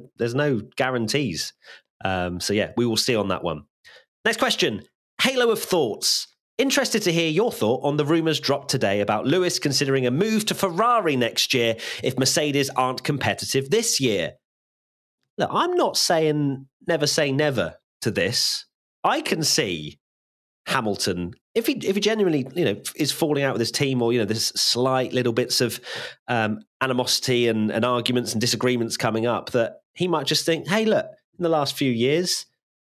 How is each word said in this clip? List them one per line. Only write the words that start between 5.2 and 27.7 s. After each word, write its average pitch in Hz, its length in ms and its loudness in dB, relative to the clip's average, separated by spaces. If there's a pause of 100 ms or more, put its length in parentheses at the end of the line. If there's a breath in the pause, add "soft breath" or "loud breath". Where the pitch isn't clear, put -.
Halo 247 280 4
of 220 100 2
Thoughts. - 680 0 (320)
Interested 254 440 2
to 175 100 2
hear 165 160 2
your 208 220 2
thought 117 320 0
on 143 140 0
the 151 80 2
rumours 160 340 2
dropped - 320 -2
today 104 280 2
about 104 280 0
Lewis 175 320 2
considering 135 480 0
a 120 40 2
move 214 360 2
to 202 80 0
Ferrari 196 600 2
next - 380 0
year 117 220 2 (260 loud breath)
if 131 160 -2
Mercedes 139 540 2
aren't 127 320 -2
competitive 135 640 -2
this 220 300 0
year. 101 340 0 (1040)
Look, - 160 -2
I'm 349 220 0
not 302 220 0
saying 151 680 0 (220)
never 160 180 2
say 143 260 2
never 131 440 0 (260)
to 120 80 -2
this. - 560 -2 (380)
I 240 180 0
can 160 220 -2
see 87 560 -2 (640)
Hamilton, 98 720 -2 (180)
if 226 140 -2
he, 294 60 2
if 190 200 -2
he 208 80 0
genuinely, 190 540 2
you 175 100 0
know, 104 160 0 (140)
is 143 160 0
falling 147 320 0
out 135 100 0
with 104 60 -2
his 113 120 0
team 135 300 0
or, 117 100 2
you 123 60 2
know, 110 80 2
there's 110 340 -2
slight 131 540 0
little 123 200 0
bits 123 280 0
of, 117 180 0 (480 loud breath)
um, 107 340 0 (200)
animosity 123 680 0
and, 110 200 2
and 113 160 0